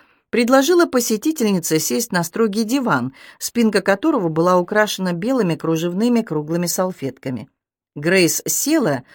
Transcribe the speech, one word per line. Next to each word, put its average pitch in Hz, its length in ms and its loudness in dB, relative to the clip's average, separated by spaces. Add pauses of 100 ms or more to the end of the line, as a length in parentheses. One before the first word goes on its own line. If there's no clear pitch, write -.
(320)
предложила 269 560 4
посетительнице 220 920 0
сесть 240 320 -4
на 175 120 0
строгий 220 400 -2
диван, 208 500 -2 (240)
спинка 214 440 0
которого 196 480 0
была 170 280 2
украшена 190 560 0
белыми 190 420 0
кружевными 175 680 0
круглыми 165 440 -4
салфетками. 139 800 -6 (480)
Грейс 165 500 0
села 240 580 -2 (120)